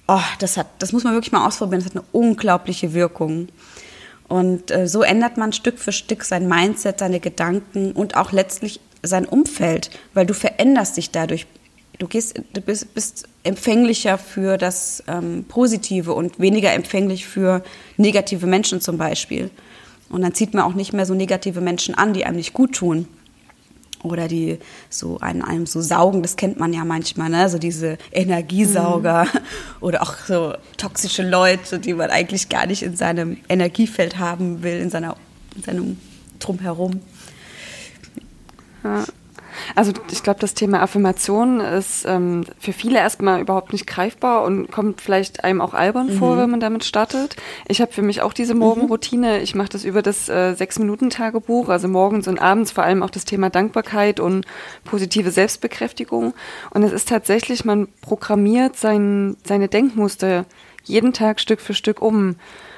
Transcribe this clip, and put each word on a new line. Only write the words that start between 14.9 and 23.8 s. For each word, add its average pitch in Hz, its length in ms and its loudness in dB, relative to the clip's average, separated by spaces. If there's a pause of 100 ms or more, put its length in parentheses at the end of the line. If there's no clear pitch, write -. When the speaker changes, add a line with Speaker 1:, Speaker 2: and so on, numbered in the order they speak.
Speaker 1:
ähm, 170 420 -6
Positive 196 640 2
und 175 280 -4
weniger 196 320 4
empfänglich 190 520 -2
für 185 380 0 (360)
negative 196 500 2
Menschen 185 320 2
zum 170 180 -4
Beispiel. 160 520 -4 (580)
Und 180 140 -2
dann 175 120 0
zieht 214 200 0
man 196 100 4
auch 175 100 0
nicht 196 180 -4
mehr 196 140 0
so 185 80 0
negative 190 460 -2
Menschen 180 340 -2
an, 208 180 2
die 190 140 0
einem 165 100 -2
nicht 165 160 -6
gut 254 220 2
tun. 170 320 0 (960)